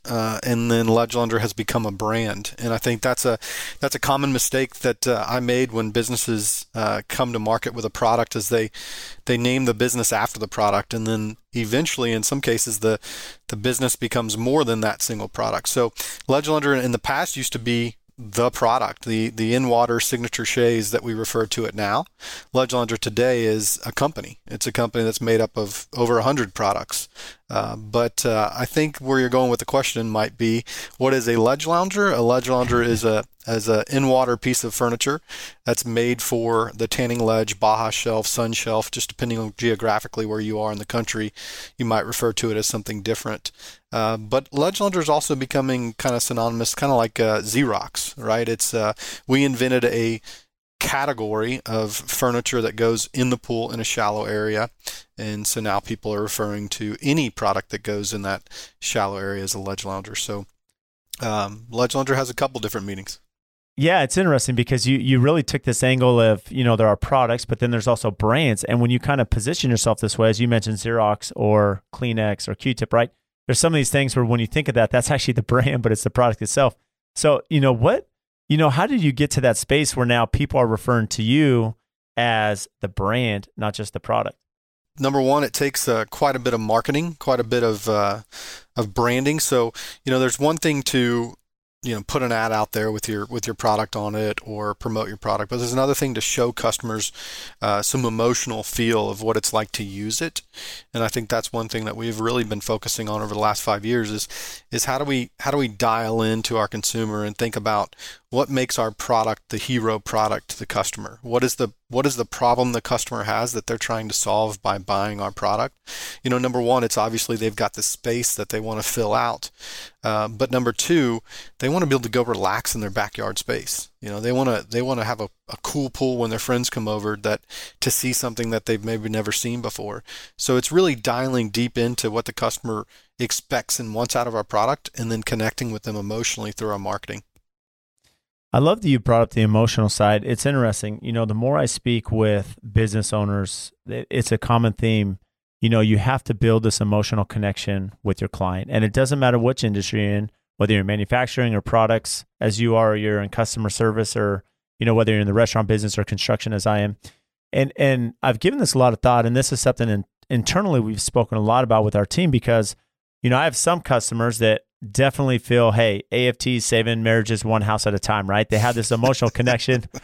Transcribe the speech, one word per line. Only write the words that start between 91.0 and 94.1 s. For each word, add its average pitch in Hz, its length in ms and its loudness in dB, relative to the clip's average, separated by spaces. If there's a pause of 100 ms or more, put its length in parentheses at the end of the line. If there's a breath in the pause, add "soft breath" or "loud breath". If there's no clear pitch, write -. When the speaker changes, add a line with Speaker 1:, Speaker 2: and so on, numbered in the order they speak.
Speaker 1:
you 120 100 -4
know, 104 60 -6
put 131 220 -2
an 120 80 0
ad 113 200 0
out 107 200 0
there 110 200 -2
with 107 160 -6
your, 104 200 -4
with 120 180 -8
your 117 80 -6
product 107 420 0
on 104 200 -4